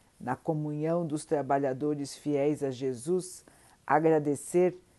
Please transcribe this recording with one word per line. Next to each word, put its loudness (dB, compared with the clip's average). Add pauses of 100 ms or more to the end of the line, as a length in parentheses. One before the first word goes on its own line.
(200)
Na -4
comunhão -2
dos -6
trabalhadores 0
fiéis 0
a 0
Jesus, -4 (400)
agradecer 2 (200)